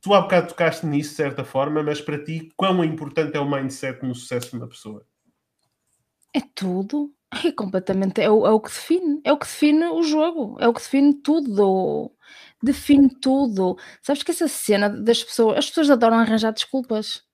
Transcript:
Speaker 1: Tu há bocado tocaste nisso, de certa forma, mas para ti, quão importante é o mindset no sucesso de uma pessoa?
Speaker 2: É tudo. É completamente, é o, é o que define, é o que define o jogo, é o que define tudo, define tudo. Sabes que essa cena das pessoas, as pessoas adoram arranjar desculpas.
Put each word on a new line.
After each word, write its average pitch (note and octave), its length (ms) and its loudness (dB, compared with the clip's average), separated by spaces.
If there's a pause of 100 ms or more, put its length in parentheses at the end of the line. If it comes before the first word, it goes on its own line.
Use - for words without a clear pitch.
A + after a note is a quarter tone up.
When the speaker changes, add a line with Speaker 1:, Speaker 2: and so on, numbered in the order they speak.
Speaker 1:
Tu G3 120 2
há G3 80 8
bocado F3+ 280 2
tocaste E3 360 -2
nisso, C#3+ 260 -2
de - 40 -18
certa C#3 280 -4
forma, D3 400 -2
mas D3 180 -4
para D3 220 -8
ti, D#3+ 320 -10
quão F#3 280 0
importante D#3 520 -4
é D3 40 -2
o C#3+ 100 -4
mindset C3+ 560 -6
no B2+ 100 -4
sucesso A#2+ 360 -8
de A#2+ 60 -10
uma A#2+ 100 -12
pessoa? - 380 -18 (1300)
Speaker 2:
É C#4 80 0 (140)
tudo. G3 560 -4 (340)
É D#4+ 60 2
completamente, F#3+ 720 -2
é G#3 80 2
o, G#3+ 160 4
é G3 60 4
o A3 80 4
que G#3+ 100 -12
define, D#4+ 540 -2
é - 80 2
o D4 60 4
que - 80 -10
define D4+ 400 2
o E4 180 -2
jogo, D#4 560 -2
é - 80 4
o A#3 60 4
que - 80 -6
define C#4 320 4
tudo, G3 1000 0 (500)
define C#4 480 4 (120)
tudo. A3 560 0 (240)
Sabes C#4+ 200 -2
que - 100 -6
essa E4 180 -2
cena G#3 400 0
das A3+ 340 0
pessoas, A3 360 0
as - 100 -2
pessoas D4+ 200 0
adoram A3+ 280 6
arranjar A3 340 2
desculpas. A3 720 -6 (100)